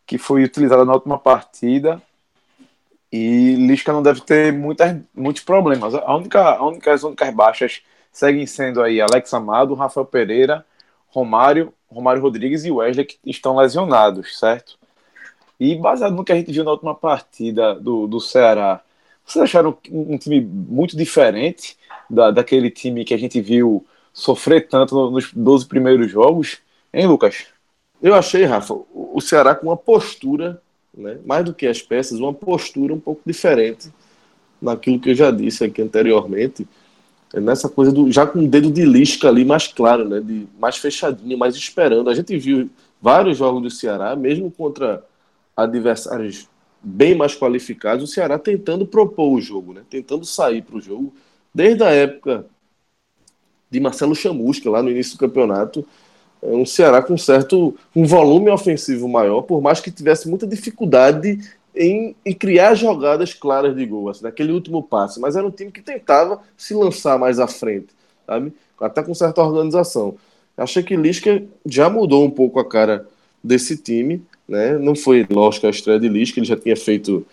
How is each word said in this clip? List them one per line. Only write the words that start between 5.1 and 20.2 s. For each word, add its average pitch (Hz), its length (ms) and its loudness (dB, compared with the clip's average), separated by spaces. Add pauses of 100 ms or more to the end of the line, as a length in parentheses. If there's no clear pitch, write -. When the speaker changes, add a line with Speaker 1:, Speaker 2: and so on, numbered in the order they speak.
Speaker 1:
muitos 143 280 -6
problemas. 139 520 0
A 139 200 -2
única, 190 260 0
a 147 260 2
única, 156 260 -2
as 139 100 0
únicas 139 320 -4
baixas 110 480 0 (300)
seguem 143 340 0
sendo 127 340 -6
aí 113 200 0
Alex 120 340 0
Amado, 117 400 0
Rafael 135 320 -6
Pereira, 131 580 -2 (440)
Romário, 131 640 0 (160)
Romário 127 340 -2
Rodrigues 135 420 -4
e 170 60 -6
Wesley, 123 340 -2
que - 220 -16
estão 131 300 -4
lesionados, 123 840 2
certo? 117 400 -2 (800)
E 165 160 0
baseado 208 400 -2
no 185 100 -8
que - 60 -6
a 175 60 4
gente 160 160 -4
viu 156 100 -4
na 156 80 -4
última 151 240 -4
partida 113 800 -4
do, 110 320 -4
do 110 140 -6
Ceará, 104 600 2 (460)
vocês - 160 -2
acharam 170 340 2 (140)
um, 156 240 -8
um 131 40 -8
time 147 220 0